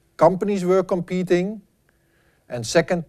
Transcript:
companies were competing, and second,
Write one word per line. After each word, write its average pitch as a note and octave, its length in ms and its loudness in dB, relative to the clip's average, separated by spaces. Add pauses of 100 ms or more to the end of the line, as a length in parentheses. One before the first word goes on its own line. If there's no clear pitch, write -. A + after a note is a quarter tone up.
(160)
companies F#3 480 2
were F#3 200 2
competing, F#3 760 -2 (880)
and A#2+ 180 -8
second, E3+ 440 0